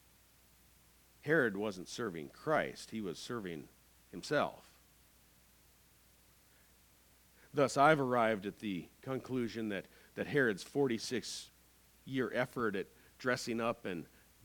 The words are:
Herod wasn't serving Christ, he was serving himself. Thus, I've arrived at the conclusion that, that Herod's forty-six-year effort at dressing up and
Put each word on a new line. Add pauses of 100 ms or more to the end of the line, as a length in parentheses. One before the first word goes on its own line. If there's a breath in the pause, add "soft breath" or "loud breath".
(1200)
Herod
wasn't
serving
Christ,
he
was
serving (420)
himself. (3000 soft breath)
Thus,
I've
arrived
at
the (160)
conclusion
that, (280 soft breath)
that
Herod's
forty-six-year
effort
at (320 soft breath)
dressing
up
and (380 soft breath)